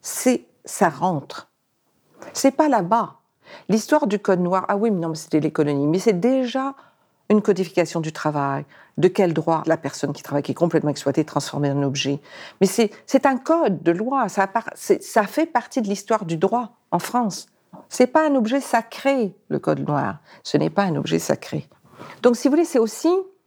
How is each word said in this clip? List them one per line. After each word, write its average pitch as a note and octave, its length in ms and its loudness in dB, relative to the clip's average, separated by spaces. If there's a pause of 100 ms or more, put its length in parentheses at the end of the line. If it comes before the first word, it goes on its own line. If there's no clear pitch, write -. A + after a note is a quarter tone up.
C'est, - 440 -2 (180)
ça - 240 0
rentre. - 600 -4 (800)
C'est C4+ 200 2
pas D#4 160 2
là-bas. G#3+ 480 0 (520)
L'histoire A3+ 380 2
du G3+ 140 0
code F#3 200 2
noir, F3+ 280 0
ah G3+ 80 2
oui, A3 160 0
mais F3+ 80 -2
non, E3 80 -4
mais D#3+ 80 -4
c'était D#3+ 240 -2
les D3+ 100 0
colonies, D3 380 0
mais E3 100 2
c'est F#3 220 2
déjà C4 540 0 (540)
une G#3 140 4
codification F3 580 0
du D#3 120 -4
travail, C#3+ 520 -4 (340)
de F#3 100 4
quel F3+ 260 2
droit D#3+ 320 0
la D#3+ 100 2
personne C#3+ 360 -6
qui - 100 -10
travaille, C#3+ 220 -4
qui C#3 80 -4
est - 20 -2
complètement D#3 360 2
exploitée, D3 340 0
transformée C#3+ 480 -2
en C#3+ 100 0
objet. C#3 380 -2 (400)
Mais F#3+ 80 4
c'est, G#3+ 240 0 (120)
c'est C#4 220 2
un C4+ 100 2
code B3 460 0
de E3 80 2
loi, A3+ 380 0
ça G3 160 0
appart-, G#3 320 -4
c'est, - 260 0
ça - 220 2
fait D4+ 220 -2
partie B3+ 360 -2
de G3+ 60 -4
l'histoire G#3 360 -2
du E3 120 -4
droit G#3+ 400 -2 (160)
en F3 80 0
France. A#3 460 -4 (420)
C'est - 180 4
pas D#4 220 2
un C#4 80 2
objet B3 240 2
sacré, A#3+ 760 -2 (140)
le D3 100 -2
code C#3+ 300 -2
noir. C#3 300 -2 (260)
Ce - 120 -2
n'est D3+ 140 2
pas G3+ 140 0
un F3 100 -2
objet D#3 240 -2
sacré. - 500 -4 (540)
Donc, A#3+ 140 6
si - 100 -2
vous C4 60 4
voulez, E4 120 4
c'est C#4+ 140 0
aussi A3+ 340 0 (340)